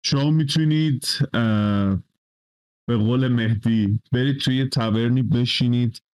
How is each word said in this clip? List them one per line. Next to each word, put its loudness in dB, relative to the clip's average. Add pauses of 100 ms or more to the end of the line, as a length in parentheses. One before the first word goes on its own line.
شما 0
می‌تونید، 0 (280)
اه، 0 (840)
به 0
قول 0
مهدی 0 (120)
برید 0
توی 0
تاورنی 0
بشینید 0 (120)